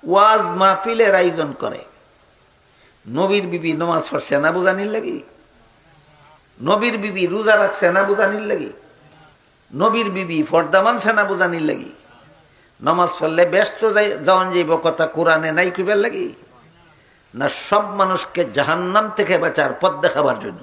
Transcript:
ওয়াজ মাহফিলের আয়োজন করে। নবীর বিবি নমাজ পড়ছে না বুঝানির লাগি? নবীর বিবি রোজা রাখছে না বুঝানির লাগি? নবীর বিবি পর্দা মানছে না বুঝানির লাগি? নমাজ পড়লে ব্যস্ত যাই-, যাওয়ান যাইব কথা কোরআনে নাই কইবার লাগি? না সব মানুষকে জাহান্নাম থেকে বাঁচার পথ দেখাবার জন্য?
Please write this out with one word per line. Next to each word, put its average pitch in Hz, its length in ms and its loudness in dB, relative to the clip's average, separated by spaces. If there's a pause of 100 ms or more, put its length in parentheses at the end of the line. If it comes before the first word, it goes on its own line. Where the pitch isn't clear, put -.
(100)
ওয়াজ 208 300 6
মাহফিলের 190 720 2
আয়োজন 165 380 2
করে। - 260 -8 (1300)
নবীর 190 380 0
বিবি 165 260 -4
নমাজ 160 380 -2
পড়ছে - 280 -2
না 156 140 2
বুঝানির 190 340 0
লাগি? 196 360 -6 (1400)
নবীর 214 360 0
বিবি 190 280 -4
রোজা 208 300 2
রাখছে 190 360 2
না 190 100 2
বুঝানির 202 400 0
লাগি? 196 300 -6 (1000)
নবীর 220 360 0
বিবি 170 320 -4
পর্দা 170 400 2
মানছে 226 300 0
না 208 120 2
বুঝানির 175 380 -2
লাগি? - 300 -4 (880)
নমাজ 170 360 2
পড়লে 160 280 2
ব্যস্ত 208 460 0
যাই-, 202 320 0
যাওয়ান 185 280 2
যাইব 170 240 2
কথা 160 300 0
কোরআনে 160 460 0
নাই 180 180 0
কইবার 185 260 -2
লাগি? 202 360 -2 (1000)
না 135 140 -2
সব 202 460 -2
মানুষকে 185 500 -2 (100)
জাহান্নাম 180 600 0
থেকে 185 220 0
বাঁচার 151 320 0 (100)
পথ 180 120 2
দেখাবার 135 480 0
জন্য? 98 220 -12